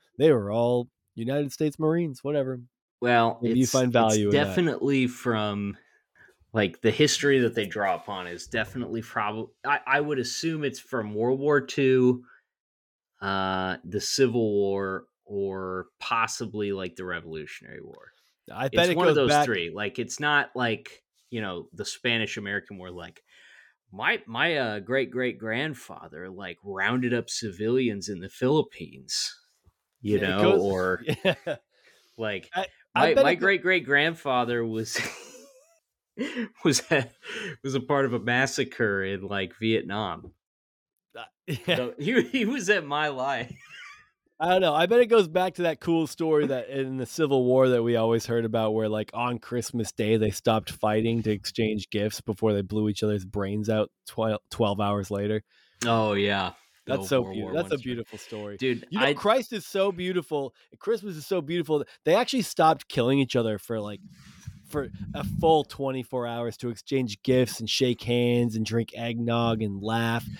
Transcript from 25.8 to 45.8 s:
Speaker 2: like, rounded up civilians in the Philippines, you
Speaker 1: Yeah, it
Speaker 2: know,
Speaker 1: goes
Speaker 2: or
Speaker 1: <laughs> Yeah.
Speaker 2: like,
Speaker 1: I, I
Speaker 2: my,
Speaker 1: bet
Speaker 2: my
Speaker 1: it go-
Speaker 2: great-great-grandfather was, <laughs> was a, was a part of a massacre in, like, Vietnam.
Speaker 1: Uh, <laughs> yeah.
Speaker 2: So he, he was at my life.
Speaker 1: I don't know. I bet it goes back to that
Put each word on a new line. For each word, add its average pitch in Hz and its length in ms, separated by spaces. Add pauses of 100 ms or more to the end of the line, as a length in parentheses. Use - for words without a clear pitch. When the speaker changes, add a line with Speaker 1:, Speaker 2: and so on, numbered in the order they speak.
Speaker 2:
like, 92 340
rounded 113 500
up 120 160
civilians 107 800
in 95 120
the 95 80
Philippines, - 1080 (640)
you 104 160
Speaker 1:
Yeah, 98 60
it 92 40
Speaker 2:
know, 98 140
Speaker 1:
goes 92 200
Speaker 2:
or 92 500
Speaker 1:
<laughs> - 120
Yeah. 185 100 (840)
Speaker 2:
like, 104 360
Speaker 1:
I, 185 120 (280)
I 175 60
Speaker 2:
my, 165 140
Speaker 1:
bet 269 100
Speaker 2:
my 160 60
Speaker 1:
it 180 60
go- 165 100
Speaker 2:
great-great-grandfather 143 1200
was, 113 360 (1160)
<laughs> 247 480
was 143 260
a, 135 180 (540)
was 135 120
a 131 60
part 139 240
of 120 80
a 120 60
massacre 120 840
in, 95 240
like, 98 300
Vietnam. 101 720 (840)
Speaker 1:
Uh, 113 60 (120)
<laughs> - 120
yeah. 160 300
Speaker 2:
So 123 220
he, 185 240
he 247 220
was 220 260
at 185 140
my 147 240
life. 131 440 (880)
Speaker 1:
I 170 60
don't 185 140
know. 156 120
I 165 120
bet 233 140
it 240 80
goes 208 200
back 185 280
to 180 80
that 160 160